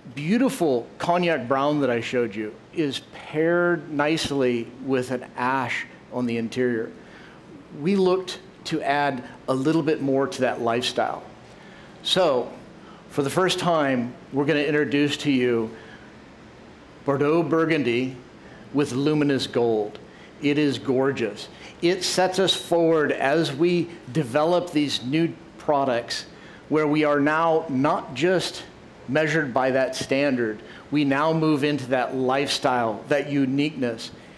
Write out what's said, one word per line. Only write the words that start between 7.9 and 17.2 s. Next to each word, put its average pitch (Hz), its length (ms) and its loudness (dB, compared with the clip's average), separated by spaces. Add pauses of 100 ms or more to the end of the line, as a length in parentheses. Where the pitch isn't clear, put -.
looked 185 420 0 (260)
to 156 160 -4
add 139 400 0 (280)
a 135 40 2
little 156 300 2
bit 143 180 0
more 135 260 0
to 127 140 -8
that 120 200 0
lifestyle. 117 640 0 (840)
So, 139 420 2 (600)
for - 120 -2
the 135 80 0
first 180 300 2
time, 139 540 0 (180)
we're 139 140 0
gonna 147 160 2
introduce 147 560 2
to 143 120 -2
you 123 400 2 (1300)
Bordeaux 147 400 2